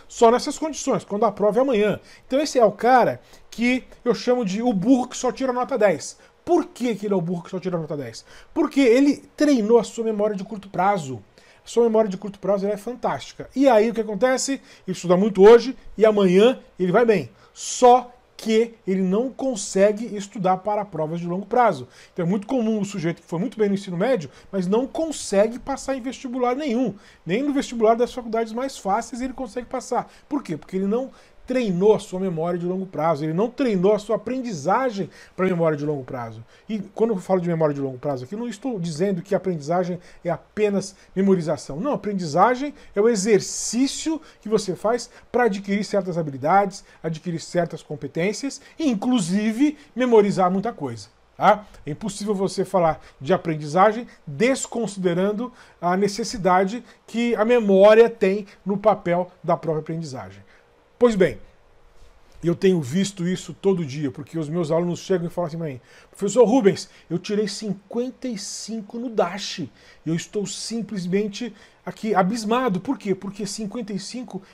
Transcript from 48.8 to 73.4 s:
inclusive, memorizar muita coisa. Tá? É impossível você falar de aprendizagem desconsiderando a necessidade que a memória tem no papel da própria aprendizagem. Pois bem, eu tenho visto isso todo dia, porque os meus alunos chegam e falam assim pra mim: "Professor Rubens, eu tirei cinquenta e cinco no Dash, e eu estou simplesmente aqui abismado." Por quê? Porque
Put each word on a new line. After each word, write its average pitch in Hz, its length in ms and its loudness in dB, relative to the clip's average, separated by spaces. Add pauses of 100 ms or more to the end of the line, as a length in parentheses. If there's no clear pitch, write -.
inclusive, 226 880 0 (200)
memorizar 208 560 4
muita 196 200 -2
coisa. 123 360 -10 (280)
Tá? 202 300 2 (180)
É - 60 -10
impossível 202 460 -6
você 190 280 -2
falar 170 380 0 (180)
de 143 140 0
aprendizagem 180 720 0 (220)
desconsiderando 202 1200 -2 (300)
a 180 160 0
necessidade 196 880 0 (240)
que 233 280 0
a 196 80 2
memória 220 640 8
tem 202 380 0 (180)
no 196 140 -2
papel 185 540 0 (120)
da 165 140 0
própria 156 240 -4
aprendizagem. 127 640 -12 (540)
Pois 240 140 6
bem, 160 240 2 (1040)
eu 165 100 0
tenho 185 280 2
visto 170 440 -2
isso 180 280 -6
todo 185 320 0
dia, 139 260 -6
porque 147 260 -12
os 151 120 -6
meus 165 200 -2
alunos 170 300 0
chegam 175 280 -2
e - 20 -8
falam 175 180 -6
assim 156 100 -10
pra 165 100 -6
mim: 127 120 -10 (300)
"Professor 202 340 2
Rubens, 202 460 2 (200)
eu 165 80 -4
tirei 208 300 -2
cinquenta 240 800 -8
e 233 100 -8
cinco - 640 -12
no 254 100 -8
Dash, 196 500 -4
e 139 100 -8 (360)
eu 156 80 -4
estou 185 320 -6
simplesmente 208 1120 -6 (300)
aqui 214 280 -6
abismado." 214 680 0
Por 262 160 -6
quê? 190 180 -2
Porque 202 320 -10